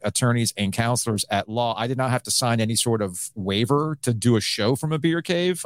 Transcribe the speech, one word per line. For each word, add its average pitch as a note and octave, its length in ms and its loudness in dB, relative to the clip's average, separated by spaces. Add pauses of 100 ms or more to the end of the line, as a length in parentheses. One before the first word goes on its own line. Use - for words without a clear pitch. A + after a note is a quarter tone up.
attorneys A#2+ 540 2
and G2 160 0
counselors A#2 580 0
at G2+ 180 0
law. A#2 280 -2
I A2+ 120 -2
did C3 80 -2
not B2+ 140 0
have B2+ 140 0
to - 60 -4
sign A#2+ 300 2
any A2 160 0
sort A2+ 260 0
of F2+ 320 -6
waiver A#2+ 680 0
to B2 120 0
do A2+ 220 4
a G#2+ 60 2
show A#2 340 0
from D#3 160 -4
a D#3+ 60 0
beer E3 240 2
cave, F3+ 440 0